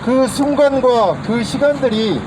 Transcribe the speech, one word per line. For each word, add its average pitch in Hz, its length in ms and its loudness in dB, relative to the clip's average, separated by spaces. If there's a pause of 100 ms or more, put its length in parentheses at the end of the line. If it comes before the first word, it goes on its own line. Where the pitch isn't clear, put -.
그 262 240 2
순간과 262 960 2
그 226 200 -2
시간들이 226 840 0